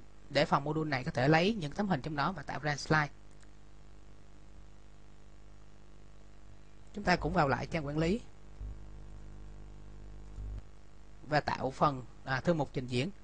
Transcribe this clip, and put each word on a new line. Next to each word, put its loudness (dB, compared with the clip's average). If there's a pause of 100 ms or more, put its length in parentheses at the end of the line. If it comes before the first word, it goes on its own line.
(300)
để 8
phần 6
module 2
này 2
có -2
thể 6
lấy 8
những -2
tấm 0
hình 4
trong -2
đó 4
và -6
tạo -4
ra 2
slide. 4 (3750)
Chúng -6
ta 8
cũng 2
vào 8
lại 4
trang -2
quản 0
lý 4 (3000)
và 6
tạo 0
phần, 2 (200)
à, 0
thư 6
mục 2
trình -2
diễn. 2 (140)